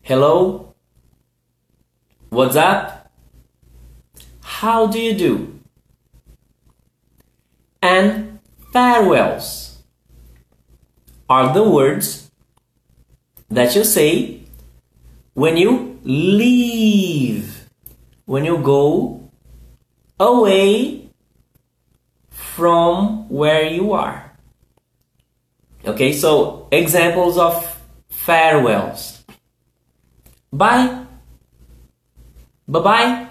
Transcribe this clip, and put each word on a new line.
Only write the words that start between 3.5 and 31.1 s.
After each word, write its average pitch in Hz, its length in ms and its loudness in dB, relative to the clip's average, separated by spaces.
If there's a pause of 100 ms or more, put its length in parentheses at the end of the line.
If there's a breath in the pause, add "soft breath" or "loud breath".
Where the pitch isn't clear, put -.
How 226 460 -2
do 226 120 -4
you 226 140 -2
do? 147 460 -2 (2250)
And 196 580 0 (340)
farewells 196 1080 0 (1500)
are 131 240 2
the 208 100 4
words - 680 0 (1160)
that 123 260 0
you - 80 2
say - 580 0 (920)
when 160 240 0
you 220 460 0
leave, 196 1700 0 (560)
when 143 200 -4
you 170 120 -2
go 143 720 0 (880)
away 208 920 2 (1200)
from 170 1000 -2
where 156 360 0
you 185 280 -4
are. - 380 -8 (1500)
Okay, 131 280 0
so - 580 0
examples 170 680 2
of 170 440 -2 (280)
farewells. 135 1120 -2 (1300)
Bye. 247 540 0 (1600)